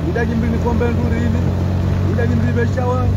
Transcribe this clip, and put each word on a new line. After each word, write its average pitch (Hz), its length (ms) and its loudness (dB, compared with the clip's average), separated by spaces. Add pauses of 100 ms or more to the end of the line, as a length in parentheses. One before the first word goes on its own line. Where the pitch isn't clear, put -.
inda 233 180 -2
nyi 233 80 -2
mribe 226 240 0
kombe 233 320 0
ndurini, 233 500 0 (680)
inda - 160 0
nyi 240 80 2
mribe 233 400 0
shawa, - 320 0 (100)